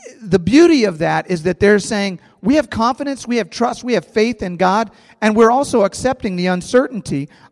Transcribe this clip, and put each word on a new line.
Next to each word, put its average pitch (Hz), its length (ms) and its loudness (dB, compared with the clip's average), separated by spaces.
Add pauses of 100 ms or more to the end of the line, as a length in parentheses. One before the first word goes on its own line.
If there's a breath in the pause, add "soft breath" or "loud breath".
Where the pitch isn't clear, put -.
(220)
the 190 180 0
beauty 269 440 4
of 175 160 -2
that 160 300 -2
is 175 140 -4
that 180 160 -2
they're 208 200 4
saying, 196 400 -4 (220 soft breath)
"We 254 140 0
have 302 140 0
confidence, 262 580 -4
we 240 100 -2
have 202 120 -2
trust, 240 340 -4
we 240 100 -4
have 180 120 -2
faith 226 360 -2
in 180 160 -8
God, 196 340 0 (300 soft breath)
and 214 140 0
we're 226 160 6
also 254 320 0
accepting 220 520 -4
the 180 120 -2
uncertainty 185 840 -2 (220 soft breath)